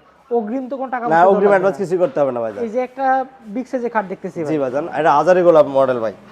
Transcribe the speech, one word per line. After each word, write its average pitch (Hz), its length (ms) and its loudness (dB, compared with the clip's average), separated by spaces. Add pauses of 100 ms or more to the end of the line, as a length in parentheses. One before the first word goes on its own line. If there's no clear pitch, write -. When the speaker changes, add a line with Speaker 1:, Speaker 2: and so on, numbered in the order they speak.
(300)
Speaker 1:
অগ্রিম 233 380 -4
তো 277 80 -10
কোনো 254 140 -8
টাকা 240 140 -6
Speaker 2:
না, - 40 -4
Speaker 1:
করতে 165 180 4
Speaker 2:
অগ্রিম 196 120 4
Speaker 1:
হবে 202 100 4
Speaker 2:
অ্যাডভান্স 190 300 2
Speaker 1:
না। 202 60 -6
Speaker 2:
কিছু 175 140 -2
করতে 160 220 0
হবে 139 120 0
না 120 80 -4
ভাইজান। 110 240 -6
Speaker 1:
এই 226 40 -4
যে 226 120 -6
একটা 262 440 -2 (220)
বিগ 226 200 -8
সাইজের 240 240 -6
খাট 220 180 -4
দেখতেছি 180 300 -12
Speaker 2:
জি 165 60 -6
Speaker 1:
ভাই। 151 140 -2
Speaker 2:
ভাইজান, 139 300 -4
এটা 151 240 0
হাজারি 165 300 4
গোলাপ 160 240 6
মডেল 135 340 0
ভাই। 110 120 -4 (200)